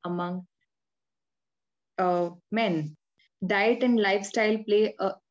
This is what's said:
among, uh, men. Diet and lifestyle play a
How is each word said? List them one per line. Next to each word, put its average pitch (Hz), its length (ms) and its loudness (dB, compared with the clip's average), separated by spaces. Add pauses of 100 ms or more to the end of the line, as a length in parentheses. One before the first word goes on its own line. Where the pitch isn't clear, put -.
among, 180 420 -6 (1500)
uh, 175 320 0 (220)
men. 170 440 -2 (480)
Diet 208 380 2
and 240 160 4
lifestyle 208 600 0
play 208 420 2
a 190 140 -2 (160)